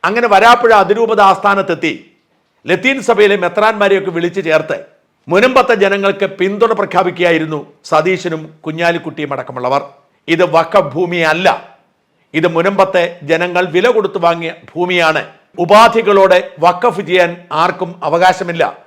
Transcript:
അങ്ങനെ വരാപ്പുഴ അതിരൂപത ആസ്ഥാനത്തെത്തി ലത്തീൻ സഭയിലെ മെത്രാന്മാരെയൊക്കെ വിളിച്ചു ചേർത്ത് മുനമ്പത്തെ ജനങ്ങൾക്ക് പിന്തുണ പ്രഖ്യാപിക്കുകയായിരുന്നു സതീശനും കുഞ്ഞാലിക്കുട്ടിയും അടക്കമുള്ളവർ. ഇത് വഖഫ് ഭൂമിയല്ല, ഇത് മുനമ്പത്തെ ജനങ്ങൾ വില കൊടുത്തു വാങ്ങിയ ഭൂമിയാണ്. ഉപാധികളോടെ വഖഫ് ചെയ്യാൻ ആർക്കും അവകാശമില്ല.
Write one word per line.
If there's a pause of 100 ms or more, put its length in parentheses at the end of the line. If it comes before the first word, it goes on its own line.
അങ്ങനെ
വരാപ്പുഴ (120)
അതിരൂപത
ആസ്ഥാനത്തെത്തി (760)
ലത്തീൻ (100)
സഭയിലെ
മെത്രാന്മാരെയൊക്കെ
വിളിച്ചു
ചേർത്ത് (540)
മുനമ്പത്തെ
ജനങ്ങൾക്ക് (120)
പിന്തുണ
പ്രഖ്യാപിക്കുകയായിരുന്നു (320)
സതീശനും (240)
കുഞ്ഞാലിക്കുട്ടിയും
അടക്കമുള്ളവർ. (520)
ഇത് (120)
വഖഫ്
ഭൂമിയല്ല, (920)
ഇത്
മുനമ്പത്തെ (280)
ജനങ്ങൾ (100)
വില
കൊടുത്തു
വാങ്ങിയ (200)
ഭൂമിയാണ്. (400)
ഉപാധികളോടെ (260)
വഖഫ്
ചെയ്യാൻ (280)
ആർക്കും (160)
അവകാശമില്ല. (220)